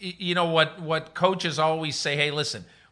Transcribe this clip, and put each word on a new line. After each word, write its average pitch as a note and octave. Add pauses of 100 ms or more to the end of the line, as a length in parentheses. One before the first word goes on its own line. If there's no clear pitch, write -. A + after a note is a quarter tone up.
y-, F3+
you F3
know, F3+
what, D#3+
what D#3
coaches F3
always D#3+
say, C#3+
"Hey, D3
listen, C#3+ (260)